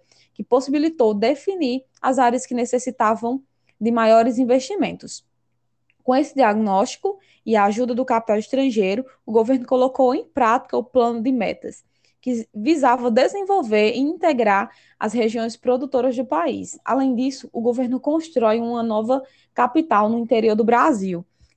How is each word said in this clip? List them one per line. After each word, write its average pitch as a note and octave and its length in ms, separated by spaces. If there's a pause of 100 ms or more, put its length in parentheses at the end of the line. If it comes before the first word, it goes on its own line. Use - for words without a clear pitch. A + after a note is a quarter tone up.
(340)
que - 80
possibilitou C4+ 720
definir C4 680 (180)
as B3+ 160
áreas B3 280
que - 80
necessitavam A#3 920 (360)
de A3 120
maiores A3+ 460
investimentos. B3+ 880 (760)
Com B3+ 140
esse C#4 180
diagnóstico A3 880 (260)
e A3 120
a G3+ 80
ajuda A3+ 280
do B3 120
capital A3+ 320
estrangeiro, A3 680 (200)
o A3 80
governo A#3+ 320
colocou C4 500
em E4+ 80
prática A#3+ 540
o B3 60
plano A#3 380
de B3 100
metas, - 520 (360)
que A#3+ 340
visava B3 580
desenvolver B3+ 840
e A3+ 60
integrar B3 720 (280)
as G#3+ 140
regiões A3+ 420
produtoras B3+ 640
do C4 80
país. C4 580
Além C4 320
disso, C4 380
o A#3+ 80
governo B3 380
constrói C4 600
uma A#3 220
nova A3+ 420 (300)
capital A#3+ 560
no A#3 80
interior A3+ 380
do A3+ 80
Brasil G#3+ 600 (340)